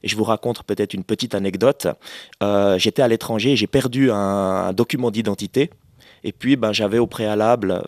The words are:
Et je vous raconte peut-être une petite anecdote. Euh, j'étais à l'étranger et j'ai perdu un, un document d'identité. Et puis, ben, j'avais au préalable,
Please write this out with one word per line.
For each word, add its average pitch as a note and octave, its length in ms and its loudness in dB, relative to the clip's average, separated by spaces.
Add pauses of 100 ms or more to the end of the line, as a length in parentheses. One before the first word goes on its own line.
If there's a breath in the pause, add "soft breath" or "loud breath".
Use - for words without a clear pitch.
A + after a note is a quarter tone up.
Et G#2 60 -8
je G2+ 60 -4
vous G#2+ 100 2
raconte A2+ 400 -2
peut-être G#2 280 -4
une F#2+ 100 -6
petite A2 320 -4
anecdote. G2 520 0 (560 loud breath)
Euh, G2+ 360 4
j'étais A2 220 0
à B2+ 80 4
l'étranger A2+ 440 0
et B2+ 40 2
j'ai G#2+ 100 0
perdu B2+ 440 2
un, G#2+ 60 2
un F#2+ 580 0
document A#2+ 360 0
d'identité. G#2+ 600 -2 (520 soft breath)
Et G#2 100 -8
puis, C3 240 0
ben, A2 140 0
j'avais G#2 280 0
au A#2+ 80 2
préalable, G#2+ 800 0